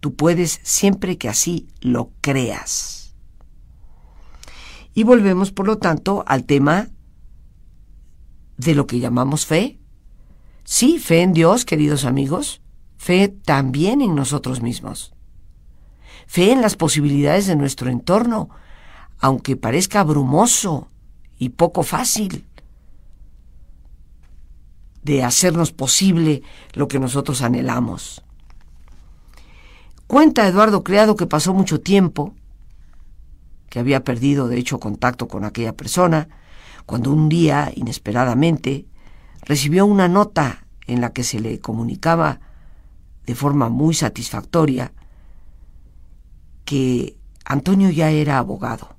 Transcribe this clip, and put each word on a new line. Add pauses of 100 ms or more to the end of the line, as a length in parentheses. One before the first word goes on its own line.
Tú
puedes
siempre
que
así (120)
lo (100)
creas". (1800)
Y
volvemos,
por
lo
tanto,
al
tema (1700)
de
lo
que
llamamos
fe. (840)
Sí,
fe
en
Dios,
queridos
amigos, (340)
fe
también
en
nosotros
mismos. (1120)
Fe
en
las
posibilidades
de
nuestro
entorno, (680)
aunque
parezca
brumoso (500)
y
poco
fácil (2500)
de
hacernos
posible (300)
lo
que
nosotros
anhelamos. (1800)
Cuenta
Eduardo
Criado
que
pasó
mucho
tiempo, (1400)
que
había
perdido,
de
hecho,
contacto
con
aquella
persona, (560)
cuando
un
día,
inesperadamente, (560)
recibió
una
nota (200)
en
la
que
se
le
comunicaba (840)
de
forma
muy
satisfactoria (1700)
que (300)
Antonio
ya
era
abogado.